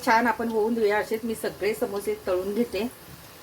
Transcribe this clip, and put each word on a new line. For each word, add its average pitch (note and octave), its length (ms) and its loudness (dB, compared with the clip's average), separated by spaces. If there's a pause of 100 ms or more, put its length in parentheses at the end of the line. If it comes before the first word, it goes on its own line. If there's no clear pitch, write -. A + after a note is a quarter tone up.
छान A#3+ 220 6
आपण A3+ 200 0
होऊन A3+ 260 2
देऊया, G#3+ 240 4
असेच A3 260 -2
मी A3+ 120 -4
सगळे G3 380 -2
समोसे G#3 420 -4 (120)
तळून F#3+ 260 0
घेते. A3+ 340 0 (560)